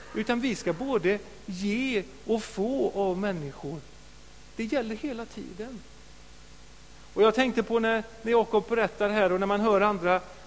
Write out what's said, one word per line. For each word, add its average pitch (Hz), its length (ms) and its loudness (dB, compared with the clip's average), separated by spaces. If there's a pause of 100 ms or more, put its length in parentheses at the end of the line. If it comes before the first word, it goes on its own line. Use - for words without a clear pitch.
(140)
Utan 233 260 0
vi 247 140 2
ska - 180 0
både 202 460 2 (280)
ge 208 560 0 (220)
och 220 200 0
få 233 500 0
av 190 240 2
människor. 160 600 -4 (760)
Det 226 80 -2
gäller 226 320 -2
hela 233 300 -6
tiden. 214 540 -10 (1300)
Och 190 80 6
jag 220 120 8
tänkte 247 280 2
på 226 160 2
när, 226 260 2 (180)
när 226 100 0
Jakob 226 360 4
berättar 214 400 2
här 202 240 4
och 185 80 2
när 196 60 0
man 202 140 2
hör 208 200 6
andra 185 400 4 (260)